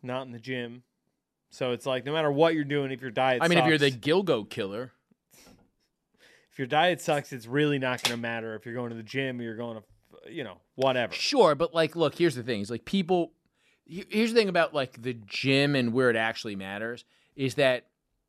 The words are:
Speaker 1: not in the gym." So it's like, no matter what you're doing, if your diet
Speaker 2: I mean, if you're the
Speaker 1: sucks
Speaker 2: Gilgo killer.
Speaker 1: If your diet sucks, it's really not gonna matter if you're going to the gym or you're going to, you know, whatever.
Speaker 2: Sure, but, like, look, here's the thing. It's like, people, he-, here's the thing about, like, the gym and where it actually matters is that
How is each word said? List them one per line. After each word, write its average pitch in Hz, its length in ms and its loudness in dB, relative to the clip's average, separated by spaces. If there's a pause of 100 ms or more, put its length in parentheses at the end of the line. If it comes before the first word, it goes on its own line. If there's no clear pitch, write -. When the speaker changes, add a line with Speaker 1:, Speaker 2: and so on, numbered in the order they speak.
Speaker 1:
not 131 240 -8
in 123 60 -16
the 117 80 -14
gym." 123 420 -10 (680)
So 127 200 -4
it's 120 160 -6
like, 127 180 -2
no 139 80 -8
matter 156 200 0
what 165 220 4
you're 151 100 -2
doing, 139 260 -2
if 131 100 -8
your 131 120 -10
diet 127 320 2
Speaker 2:
I - 40 4
mean, 170 100 4
if 160 80 6
you're 156 120 4
the 143 140 4
Speaker 1:
sucks 113 120 -10
Speaker 2:
Gilgo 156 460 2
killer. 110 400 -8 (1600)
Speaker 1:
If - 80 -16
your 135 80 -4
diet 156 340 2
sucks, 147 320 -2
it's 117 140 -12
really 143 320 2
not 127 240 -2
gonna 120 140 0
matter 113 400 -6
if 104 100 -16
you're 117 80 -10
going 120 160 -6
to 117 60 -12
the 113 80 -12
gym 131 340 -4
or 120 60 -8
you're 113 120 -8
going 117 220 -8
to, 104 40 -18 (480)
you 135 140 -10
know, 90 140 -16 (160)
whatever. 131 400 0
Speaker 2:
Sure, 196 400 4
but, 160 180 -2
like, 160 240 2
look, 156 200 0
here's 170 180 2
the 123 80 -8
thing. 113 180 -2
It's 101 100 -6
like, 120 140 -8
people, 180 480 0 (540)
he-, 180 240 -14
here's 220 220 2
the 233 60 2
thing 208 120 6
about, 165 240 2
like, 131 260 -4
the 123 140 -6
gym 135 640 2
and 120 180 2
where 127 160 4
it 113 60 4
actually 113 400 -2
matters 104 480 -8 (320)
is 135 180 -2
that 131 320 2 (420)